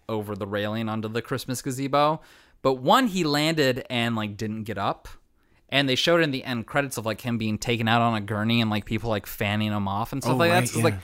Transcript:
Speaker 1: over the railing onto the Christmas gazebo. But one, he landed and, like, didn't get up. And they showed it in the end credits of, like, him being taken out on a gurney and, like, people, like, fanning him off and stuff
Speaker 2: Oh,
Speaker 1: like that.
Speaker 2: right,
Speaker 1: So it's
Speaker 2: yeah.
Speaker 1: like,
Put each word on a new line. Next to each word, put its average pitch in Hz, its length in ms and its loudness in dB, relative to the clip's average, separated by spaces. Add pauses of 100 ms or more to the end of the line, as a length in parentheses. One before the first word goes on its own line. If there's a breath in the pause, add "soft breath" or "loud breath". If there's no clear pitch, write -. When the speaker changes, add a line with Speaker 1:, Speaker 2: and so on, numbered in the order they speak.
Speaker 1:
over 107 260 -4
the 98 120 -6
railing 107 420 -2
onto 110 180 -4
the 113 140 -4
Christmas 127 400 -6
gazebo. 143 600 0 (400 soft breath)
But 135 140 2
one, 202 320 4
he 185 160 0
landed 147 680 2
and, 117 260 0
like, 104 220 -4
didn't 110 260 -6
get 104 140 -8
up. 110 300 -4 (600)
And 139 200 2
they 127 60 2
showed 170 240 4
it 165 40 6
in 151 80 0
the 131 120 -6
end 120 240 -4
credits 143 300 -2
of, 110 80 -4
like, 110 160 -4
him 117 160 -2
being 107 200 0
taken 117 300 -2
out 117 140 4
on 117 120 4
a 107 80 -2
gurney 110 400 2
and, 110 80 2
like, 107 160 0
people, 113 240 -2
like, 104 160 -2
fanning 107 460 -2
him 101 160 -2
off 101 260 -2
and 135 80 -4
stuff 127 140 2
Speaker 2:
Oh, - 20 0
Speaker 1:
like 170 140 4
that. 180 80 4
Speaker 2:
right, 120 80 2
Speaker 1:
So - 40 -6
it's - 60 -4
Speaker 2:
yeah. 113 60 2
Speaker 1:
like, 95 200 2